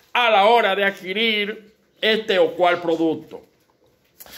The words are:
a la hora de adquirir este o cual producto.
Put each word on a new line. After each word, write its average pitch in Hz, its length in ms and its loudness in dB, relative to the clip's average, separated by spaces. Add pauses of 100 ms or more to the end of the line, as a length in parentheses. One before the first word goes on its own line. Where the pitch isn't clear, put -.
(140)
a 240 160 0
la 208 160 4
hora 220 300 4
de 196 80 0
adquirir 202 880 -4 (260)
este 214 380 0
o 165 140 2
cual 175 300 0
producto. 160 600 -4 (960)